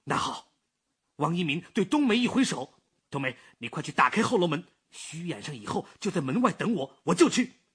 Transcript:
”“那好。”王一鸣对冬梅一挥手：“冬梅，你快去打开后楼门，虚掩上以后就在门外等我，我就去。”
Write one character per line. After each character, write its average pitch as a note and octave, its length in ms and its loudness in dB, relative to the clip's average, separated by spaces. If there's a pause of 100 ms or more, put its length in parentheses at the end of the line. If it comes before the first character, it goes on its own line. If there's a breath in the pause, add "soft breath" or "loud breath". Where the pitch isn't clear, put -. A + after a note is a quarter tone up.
”“那 C#3 120 -2
好。” - 360 -6 (640)
王 D#3 200 -2
一 F3+ 80 0
鸣 D#3 180 -4 (120)
对 G3+ 100 2
冬 D4 220 0
梅 G#3+ 100 4
一 B3 100 2
挥 B3+ 160 2
手 - 380 -4 (300)
：“冬 C#3 100 -4
梅， C3 160 -4 (220 soft breath)
你 A#2+ 100 -8
快 D#3 140 -8
去 D3 100 -10
打 - 160 4
开 G#3+ 140 2
后 A3+ 160 2
楼 F3 80 4
门， D#3+ 200 -2 (240)
虚 - 360 -14
掩 A2 160 -8
上 D3 120 -10
以 G#2+ 120 -14
后 - 200 -6 (140 loud breath)
就 G3+ 100 -4
在 F3 100 -2
门 C#3 220 0
外 A3+ 100 4
等 G#3 220 -2
我， C3+ 300 -6
我 E3+ 100 2
就 D#4 160 6
去。” - 240 0 (200)